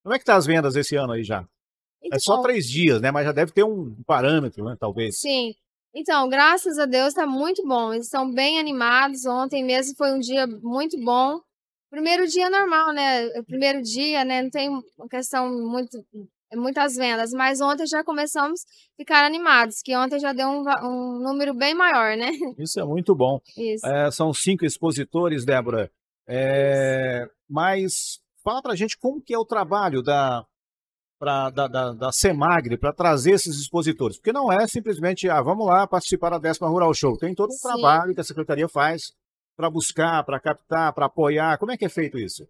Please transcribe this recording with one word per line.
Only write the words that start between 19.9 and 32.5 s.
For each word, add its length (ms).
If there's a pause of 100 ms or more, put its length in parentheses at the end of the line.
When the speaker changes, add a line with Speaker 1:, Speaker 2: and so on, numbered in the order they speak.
Speaker 2:
ontem 220
já 120
deu 180
um 140
va-, 240
um 320
número 320
bem 220
maior, 420
né? 140 (160)
<laughs> 140
Speaker 1:
Isso 200
é 60
muito 300
bom. 260 (160)
Speaker 2:
Isso. 300
Speaker 1:
É, 240
são 200
cinco 340
expositores, 800
Débora. 480 (360)
É, 960
Speaker 2:
Isso. 100 (160)
Speaker 1:
mas 720 (220)
fala 180
pra 140
gente 200
como 240
que 140
é 60
o 40
trabalho 600
da, 420 (720)
pra, 320
da, 180
da, 260
da 180
semagre 640